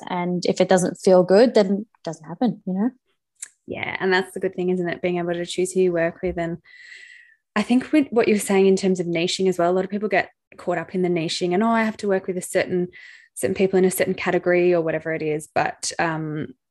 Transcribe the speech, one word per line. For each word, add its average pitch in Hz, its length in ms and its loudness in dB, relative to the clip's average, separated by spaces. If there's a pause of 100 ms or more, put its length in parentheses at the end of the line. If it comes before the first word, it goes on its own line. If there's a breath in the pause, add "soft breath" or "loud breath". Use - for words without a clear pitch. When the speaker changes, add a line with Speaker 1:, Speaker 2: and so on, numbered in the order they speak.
Speaker 1:
And 180 380 -4
if - 140 0
it 185 80 2
doesn't 185 340 2
feel 185 220 6
good, 202 300 6
then 202 180 4
it 202 320 -8
doesn't 160 200 -12
happen, 175 420 -4
you 185 60 -4
know? 202 180 -2 (760)
Speaker 2:
Yeah. - 320 -8
And 185 140 0
that's 185 200 -2
the 196 80 -10
good 190 140 -4
thing, 180 160 -2
isn't 180 180 -2
it? - 140 -6
Being 180 160 -2
able 175 140 -4
to 175 140 -6
choose 180 260 -4
who 185 80 0
you 180 120 4
work 170 300 -2
with. 175 160 -4
And 170 200 -6 (1000 loud breath)
I 208 60 0
think 247 280 0
with 302 200 4
what 226 180 2
you're 214 100 4
saying 196 280 4
in 190 100 6
terms 185 240 0
of 170 60 -2
niching 175 420 0
as 180 100 -2
well, 175 120 2
a 185 40 0
lot 185 100 0
of 190 60 -10
people 208 180 -4
get 185 220 0 (260)
caught 175 220 -4
up 165 160 -10
in 185 80 0
the 180 60 2
niching 175 460 -2
and, 196 80 2
"Oh, 226 80 2
I 226 140 2
have 220 140 -4
to 208 100 -4
work 190 180 0
with 180 100 -4
a 180 60 -6
certain, 180 460 -2 (460 loud breath)
certain 190 200 -4
people 190 240 2
in 185 60 4
a 185 60 4
certain 185 240 -2
category," 180 600 2
or 170 80 2
whatever 160 320 -4
it 156 80 -6
is. 156 320 -4
But, - 440 -2
um, 156 560 -4 (160)